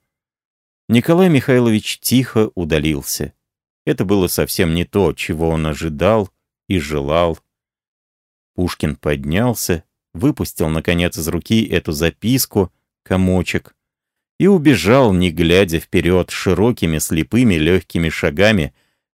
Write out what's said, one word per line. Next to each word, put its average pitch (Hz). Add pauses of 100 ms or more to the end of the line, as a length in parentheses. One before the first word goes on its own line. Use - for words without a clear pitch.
(880)
Николай 170
Михайлович 123
тихо 117
удалился. 76 (540)
Это -
было 92
совсем 82
не 87
то, 87
чего 82
он 80
ожидал 82 (380)
и 95
желал. 76 (1160)
Пушкин 82
поднялся, 80 (280)
выпустил, 90
наконец, 85
из 80
руки 87
эту 87
записку, 95 (300)
комочек, 92 (640)
и 165
убежал, 135
не 90
глядя 85
вперёд, 87
широкими, 90
слепыми, 98
лёгкими 82
шагами, 85 (400)